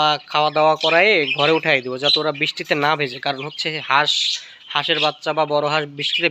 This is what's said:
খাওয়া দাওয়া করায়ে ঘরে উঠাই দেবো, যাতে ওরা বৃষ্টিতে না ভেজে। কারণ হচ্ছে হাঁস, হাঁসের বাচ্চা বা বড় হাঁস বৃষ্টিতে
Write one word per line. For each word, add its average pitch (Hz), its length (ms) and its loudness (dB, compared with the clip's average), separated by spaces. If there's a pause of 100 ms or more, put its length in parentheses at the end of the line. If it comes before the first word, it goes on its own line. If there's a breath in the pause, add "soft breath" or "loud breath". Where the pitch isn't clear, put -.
(300)
খাওয়া 151 260 2
দাওয়া 156 180 4 (100)
করায়ে 175 300 4 (220)
ঘরে 147 160 2
উঠাই 156 320 2
দেবো, 127 140 -6
যাতে 143 200 2
ওরা 151 220 -2
বৃষ্টিতে 160 340 -4 (100)
না 147 120 2
ভেজে। 135 300 -6
কারণ 139 220 -4
হচ্ছে 156 200 -8 (200)
হাঁস, 143 240 2 (600 loud breath)
হাঁসের 151 320 0
বাচ্চা 151 280 -2
বা 156 200 0
বড় 147 200 0
হাঁস 156 120 2 (120)
বৃষ্টিতে 165 340 -2